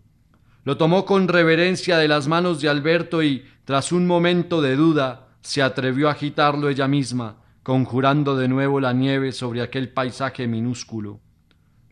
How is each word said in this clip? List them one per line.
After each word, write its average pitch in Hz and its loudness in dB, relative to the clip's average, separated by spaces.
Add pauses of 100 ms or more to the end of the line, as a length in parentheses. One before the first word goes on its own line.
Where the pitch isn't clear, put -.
(640)
Lo 139 -4
tomó 175 4
con 190 2
reverencia 170 2
de 156 4
las 151 0
manos 170 0
de 151 0
Alberto 160 0
y, 139 -2 (200)
tras 135 -2
un 180 2
momento 175 2
de 135 0
duda, 143 0
se - -4
atrevió 131 0
a - 0
agitarlo 147 0
ella 135 0
misma, 123 -2 (220)
conjurando 135 0
de 127 0
nuevo 139 0
la 127 0
nieve 135 0
sobre 120 -6
aquel 127 -6
paisaje 127 -6
minúsculo. 113 -6 (720)